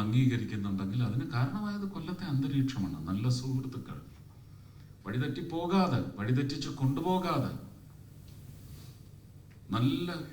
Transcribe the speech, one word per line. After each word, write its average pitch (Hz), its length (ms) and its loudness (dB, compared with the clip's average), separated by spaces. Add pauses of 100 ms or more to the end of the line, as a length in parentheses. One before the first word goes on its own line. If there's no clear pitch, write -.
അംഗീകരിക്കുന്നുണ്ടെങ്കിൽ 104 1040 4
അതിന് 123 180 0 (100)
കാരണമായത് 202 600 0
കൊല്ലത്തെ 165 360 -4
അന്തരീക്ഷമാണ്. 131 680 2 (120)
നല്ല 104 160 2 (140)
സുഹൃത്തുക്കൾ, - 580 -4 (1080)
വഴിതെറ്റി 131 380 0 (100)
പോകാതെ, 170 460 4 (180)
വഴിതെറ്റിച്ച് 123 520 2 (120)
കൊണ്ടുപോകാതെ, 156 680 2 (2250)
നല്ല 143 300 4 (260)